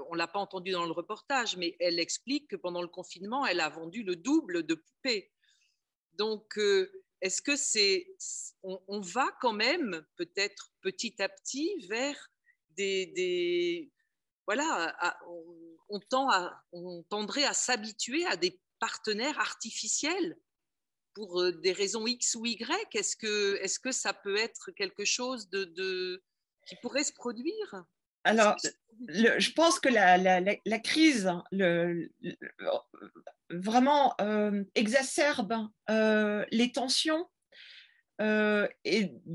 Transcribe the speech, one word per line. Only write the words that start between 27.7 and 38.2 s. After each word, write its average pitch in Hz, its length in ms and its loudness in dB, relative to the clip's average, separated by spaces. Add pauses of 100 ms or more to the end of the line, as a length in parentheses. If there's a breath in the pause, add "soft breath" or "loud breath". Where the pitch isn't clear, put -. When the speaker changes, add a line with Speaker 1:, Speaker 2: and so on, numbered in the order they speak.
Speaker 2:
Alors, 208 400 6
Speaker 1:
Est-ce 151 60 -2
que - 60 -12 (320)
Speaker 2:
le, 175 320 4
je 196 120 2
pense 330 280 4
que 277 100 2
la, 185 280 8
la, 185 220 6
la, 196 160 0 (100)
la 214 140 0
crise, 247 520 4 (200)
le, 175 580 2 (120)
le, - 140 -8 (1120)
vraiment, 254 720 4
euh, 208 420 2 (120)
exacerbe, 254 800 2 (340)
euh, 214 640 4
les 240 200 4
tensions, 311 560 0 (920 loud breath)